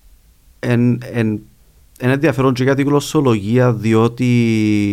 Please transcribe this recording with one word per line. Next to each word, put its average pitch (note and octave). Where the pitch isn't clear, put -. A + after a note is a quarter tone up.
εν, B2
εν, A2
εν B2
ενδιαφέρον C3+
και B2
για C3+
τη C3+
γλωσσολογία, B2
διότι A2+